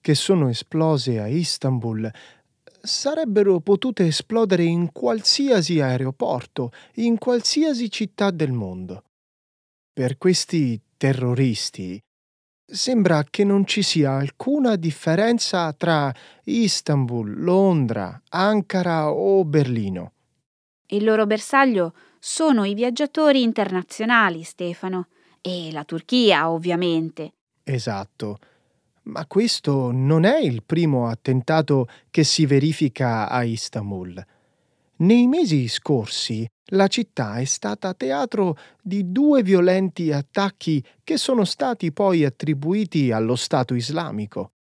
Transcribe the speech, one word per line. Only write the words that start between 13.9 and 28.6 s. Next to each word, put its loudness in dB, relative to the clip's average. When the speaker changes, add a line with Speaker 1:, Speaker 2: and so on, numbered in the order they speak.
Speaker 1:
alcuna 0
differenza 0
tra 0
Istanbul, -2
Londra, 2
Ankara 0
o 2
Berlino. 0
Speaker 2:
Il -2
loro 4
bersaglio 2
sono 2
i -2
viaggiatori 2
internazionali, 0
Stefano, -8
e -8
la -8
Turchia, 2
ovviamente. -2
Speaker 1:
Esatto. -6